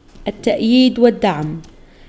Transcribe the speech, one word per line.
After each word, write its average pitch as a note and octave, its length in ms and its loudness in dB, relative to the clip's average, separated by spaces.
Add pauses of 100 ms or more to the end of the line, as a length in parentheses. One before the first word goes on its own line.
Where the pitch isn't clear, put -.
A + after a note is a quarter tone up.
(280)
التأييد A#3+ 720 0
والدعم. D#3+ 640 0 (480)